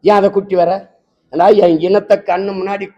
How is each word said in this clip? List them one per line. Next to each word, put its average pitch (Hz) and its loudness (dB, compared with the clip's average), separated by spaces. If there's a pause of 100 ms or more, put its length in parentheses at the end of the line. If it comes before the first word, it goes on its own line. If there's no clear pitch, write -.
ஏன் 208 2
அதை 196 2
கூட்டி 196 -4
வர? 180 -2 (320)
ஏன்னா 175 2
என் 175 2
இனத்தை 196 0
கண்ணு 190 -6
முன்னாடி 196 -8 (100)